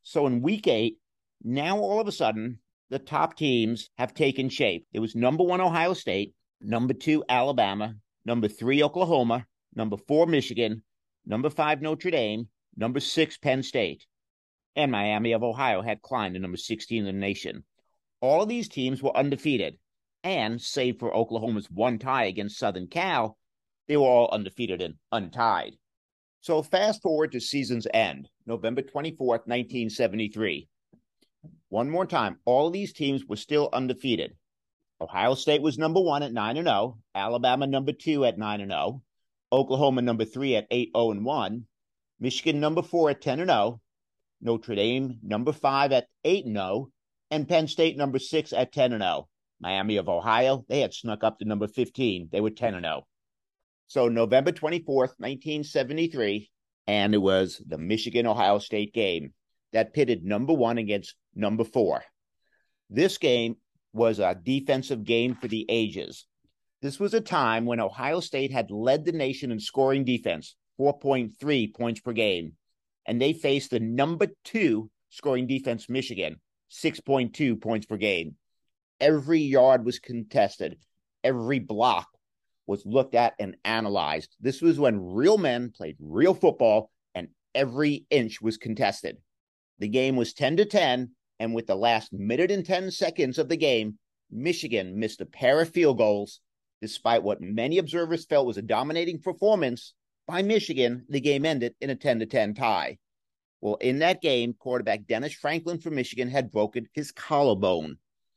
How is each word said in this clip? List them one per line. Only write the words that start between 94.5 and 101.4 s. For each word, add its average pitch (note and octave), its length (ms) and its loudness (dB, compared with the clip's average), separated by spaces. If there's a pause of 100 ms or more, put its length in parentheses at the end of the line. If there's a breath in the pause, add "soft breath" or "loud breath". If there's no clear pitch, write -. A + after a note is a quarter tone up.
missed G#2+ 220 -6
a E2 40 -12
pair C3+ 360 2
of E3 80 0
field D#3 280 4
goals. G#2 440 0 (400)
Despite A2+ 420 0
what G2+ 180 -2
many A#2 360 -2
observers E3 480 -2
felt C#3 220 2
was G#2+ 100 -4
a - 40 -6
dominating D3+ 600 -2
performance F3 720 0 (340)
by F3 160 -2
Michigan, C3 640 0
the C3+ 140 -4
game C#3+ 240 2